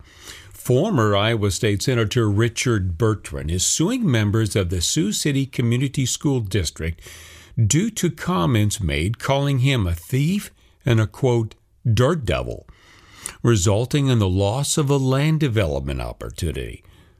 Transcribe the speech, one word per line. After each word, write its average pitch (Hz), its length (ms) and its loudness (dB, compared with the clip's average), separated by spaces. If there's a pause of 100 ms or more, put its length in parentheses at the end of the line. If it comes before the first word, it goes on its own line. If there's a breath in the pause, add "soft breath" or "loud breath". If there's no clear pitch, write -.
(520 loud breath)
Former 123 640 2
Iowa 104 340 2
State 101 320 0
Senator 117 460 0
Richard 104 720 0
Bertrand 90 520 -2
is 87 140 -2
suing 214 460 0
members 107 440 2
of 95 140 0
the 90 140 -2
Sioux 190 300 0
City 139 340 -2
Community 127 580 -2
School 131 360 -2
District 85 600 -4 (640 loud breath)
due 151 280 2
to 175 180 -2
comments 139 680 0
made 85 400 -2
calling 139 420 0
him 127 260 2
a 82 80 0
thief 151 560 -2 (340 soft breath)
and 113 160 2
a, 107 60 2
quote, 117 480 -2 (360)
"dirt 123 360 2
devil," 62 420 -4 (720 loud breath)
resulting 117 680 2
in 123 100 4
the 98 100 4
loss 98 480 0
of 143 140 0
a 143 80 4
land 139 420 2
development 71 640 -2
opportunity. 60 840 -8 (360 soft breath)